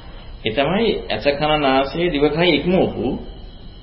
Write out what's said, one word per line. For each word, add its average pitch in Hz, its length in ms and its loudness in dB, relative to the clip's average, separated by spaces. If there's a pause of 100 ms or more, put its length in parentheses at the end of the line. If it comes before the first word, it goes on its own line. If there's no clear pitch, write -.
(400)
ඒ - 120 -2
තමයි 180 360 2 (180)
ඇස 113 200 -4
කන 147 320 2
නාසය 139 500 2
දිවකය 151 420 4
ඉක්මවපු 151 560 2 (760)